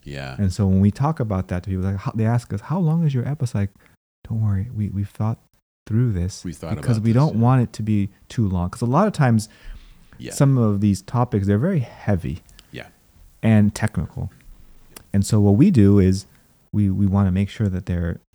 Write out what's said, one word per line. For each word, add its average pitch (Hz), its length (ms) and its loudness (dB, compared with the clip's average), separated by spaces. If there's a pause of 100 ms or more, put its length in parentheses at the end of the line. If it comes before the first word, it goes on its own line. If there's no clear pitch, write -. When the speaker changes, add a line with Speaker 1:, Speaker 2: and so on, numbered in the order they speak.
Speaker 1:
Yeah. 69 340 -12
Speaker 2:
And 95 140 0
so 101 140 0
when 95 160 4
we 101 80 6
talk 147 280 -2
about 98 300 -4
that 90 140 -6
to - 80 -10
people, 92 140 -4
like, 98 120 -4
how, - 180 -8
they 110 120 -2
ask 120 260 -2
us, 101 80 -6
"How 165 180 -6
long 165 280 0
is 139 80 0
your 120 120 -2
episode?" 135 320 -4
Like, 101 120 -2 (580)
"Don't 110 140 -4
worry, 101 340 -2
we, 104 140 -4
we've 101 180 -4
thought 110 300 -6 (480)
through 117 260 0
this 90 320 -4
Speaker 1:
We 90 80 -8
thought 80 240 -8
Speaker 2:
because 110 220 -2
Speaker 1:
about 104 80 -4
Speaker 2:
we 117 60 4
Speaker 1:
this, 127 100 4
Speaker 2:
don't - 140 0
Speaker 1:
yeah. 110 40 0
Speaker 2:
want 123 220 4
it 110 100 -4
to - 100 -10
be 104 280 -2 (180)
too 113 180 -2
long." 90 220 -2
'Cause - 140 -8
a 120 40 -2
lot 151 200 2
of 196 80 -2
times, 117 340 2 (680)
Speaker 1:
Yeah. - 160 -14
Speaker 2:
some 139 240 2
of 104 240 2
these 101 180 2
topics, 110 460 -2
they're 101 120 2
very 170 200 0
heavy - 640 -4 (280)
Speaker 1:
Yeah. - 180 -16 (540)
Speaker 2:
and 107 320 4
technical. 87 560 -6 (840)
And 98 100 2
so 107 160 2
what 101 160 6
we 170 140 6
do 101 280 6
is 95 280 2 (440)
we, 101 200 2
we 98 160 0
wanna 95 260 2
make 95 160 0
sure 104 220 -2
that 92 160 -8
they're 87 340 -4 (140)